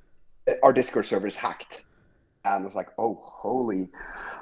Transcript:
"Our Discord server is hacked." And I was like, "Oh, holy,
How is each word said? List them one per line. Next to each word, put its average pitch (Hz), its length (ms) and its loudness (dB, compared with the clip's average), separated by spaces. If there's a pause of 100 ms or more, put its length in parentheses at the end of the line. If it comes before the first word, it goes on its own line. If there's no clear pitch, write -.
(640)
"Our 135 80 10
Discord 123 360 2
server 101 200 0
is 98 80 -4
hacked." - 480 -8 (640)
And 98 180 0
I 95 40 -8
was 98 80 -12
like, 95 240 -4
"Oh, 110 260 0
holy, 107 640 -2 (540)